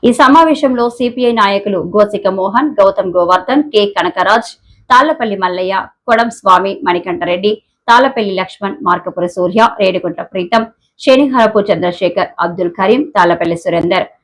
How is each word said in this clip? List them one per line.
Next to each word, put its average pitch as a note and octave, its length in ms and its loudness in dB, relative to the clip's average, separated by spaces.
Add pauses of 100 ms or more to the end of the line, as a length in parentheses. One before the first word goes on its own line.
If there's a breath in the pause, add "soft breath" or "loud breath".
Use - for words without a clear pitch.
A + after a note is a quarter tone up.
ఈ A#3+ 80 4
సమావేశంలో C#4+ 760 4
సీపీఐ A#3+ 420 -2
నాయకులు G3+ 460 0
గోసిక G3+ 500 0
మోహన్, G3+ 520 -2
గౌతమ్ F#3+ 320 2
గోవర్ధన్, F3+ 500 2
కె G#3 240 0
కనకరాజ్, F#3 640 0 (400)
తాళ్లపల్లి B3 460 2
మల్లయ్య, F#3 500 -4 (200)
కొడం A#3 240 0
స్వామి, F#3+ 540 0
మణికంఠరెడ్డి, F3+ 760 -2 (260)
తాళ్లపల్లి A#3+ 460 2
లక్ష్మణ్, F#3 480 -8
మార్కపురి F3 460 -2
సూర్య, F3+ 400 0 (120)
రేడుగుంట F3+ 400 -2
ప్రీతం, G3 460 -4 (320)
శనిహరపు C4 600 2 (140)
చంద్రశేఖర్, F3+ 560 -2 (120)
అబ్దుల్ F3 300 -4
కరీం, A3+ 460 0
తాళ్లపల్లి E3+ 400 0
సురేందర్ E3+ 500 -2 (180)